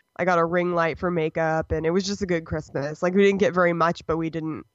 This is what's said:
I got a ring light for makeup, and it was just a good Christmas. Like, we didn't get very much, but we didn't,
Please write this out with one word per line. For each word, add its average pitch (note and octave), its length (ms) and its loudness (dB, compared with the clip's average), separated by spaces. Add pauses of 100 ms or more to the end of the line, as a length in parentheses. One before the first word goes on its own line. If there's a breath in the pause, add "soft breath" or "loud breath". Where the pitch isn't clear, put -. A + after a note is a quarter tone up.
(180)
I F3+ 80 -2
got F3 140 4
a E3 60 4
ring F3 300 0
light E3 220 0
for F3+ 140 -2
makeup, D#3+ 600 -2
and D#3 140 -2
it D#3+ 60 0
was F#3 140 0
just G3+ 160 -6
a G3+ 40 -4
good E3+ 200 -2
Christmas. D#3 580 -6
Like, F3+ 100 2
we G3 100 6
didn't G3 160 4
get F3+ 140 2
very F3 200 4
much, E3+ 340 0
but D#3+ 100 0
we E3 120 -2
didn't, D#3 460 -8